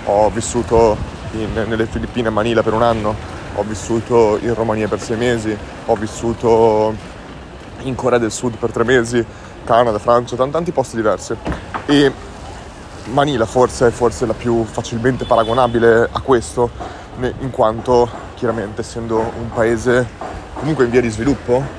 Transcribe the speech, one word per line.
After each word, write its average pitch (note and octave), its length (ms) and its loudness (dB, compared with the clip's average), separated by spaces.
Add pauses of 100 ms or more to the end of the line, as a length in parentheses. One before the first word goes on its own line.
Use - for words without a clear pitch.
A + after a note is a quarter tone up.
Ho G#2 260 4
vissuto A2+ 640 2 (360)
in, A2 200 -4
nelle A2 340 0
Filippine, A2+ 420 -4
a - 20 2
Manila, A2 320 2
per A2 100 2
un A2+ 100 2
anno, A2 320 2 (400)
ho G#2 100 -2
vissuto A2 760 2
in A#2 140 -2
Romania G#2+ 340 0
per G2+ 120 -2
sei A2+ 160 -4
mesi, A2 400 0 (300)
ho A#2 100 2
vissuto A2 960 2 (880)
in C3 140 -4
Corea A#2+ 240 2
del A2 140 0
Sud A#2 240 -4
per A2+ 140 -2
tre A#2 140 0
mesi, A#2+ 400 2 (400)
Canada, A#2 340 4
Francia, A#2+ 380 2
tan-, C3 140 0
tanti E3 220 -2
posti B2 240 -2
diversi. G#2+ 400 0 (500)
E C#3+ 260 4 (920)
Manila C3+ 380 0
forse, B2 460 2
forse A#2+ 340 0
è - 20 0
la A2+ 80 -2
più A#2 300 0
facilmente A#2+ 600 -2
paragonabile A#2 840 4
a B2 100 -4
questo, A#2+ 500 2 (460)
ne-, B2 240 -4
in C3 100 -4
quanto A#2 580 2 (260)
chiaramente A2 460 -4
essendo A2+ 380 -4
un A2+ 340 -4
paese A#2 760 0 (240)
comunque C3+ 300 2
in A#2+ 60 2
via B2 100 6
di A#2+ 100 0
sviluppo A#2+ 520 0 (160)